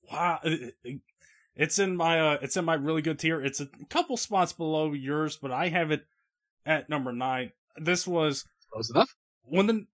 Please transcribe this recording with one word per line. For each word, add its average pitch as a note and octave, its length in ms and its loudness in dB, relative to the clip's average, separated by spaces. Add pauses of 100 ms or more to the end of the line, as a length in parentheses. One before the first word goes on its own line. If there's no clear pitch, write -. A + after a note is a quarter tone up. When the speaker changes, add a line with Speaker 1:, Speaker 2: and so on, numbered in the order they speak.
(100)
Speaker 1:
Wow. E3 340 0
It, D#3 300 -2 (100)
it, - 160 -10 (540)
it's - 240 0
in F#3+ 180 2
my, E3 240 4
uh, D3+ 220 4
it's C#3 140 -4
in F3+ 100 0
my E3 80 2
really D#3 260 0
good D#3 180 -2
tier. D#3+ 220 0
It's C3+ 200 -4
a C#3 80 -8 (200)
couple D#4+ 300 0
spots F#3 340 0
below D#3 400 0
yours, D3 480 -2
but C3+ 100 -6
I D3 180 0
have E3 220 0
it D3+ 140 0 (640)
at D3+ 240 0
number C3+ 220 -2
nine. B2+ 400 -2 (240)
This F3 300 0
was D#3 380 0 (280)
Speaker 2:
Close A2+ 180 -4
enough. - 240 4 (280)
Speaker 1:
one G3 280 4
of A3+ 60 2
the G#3 100 -6 (120)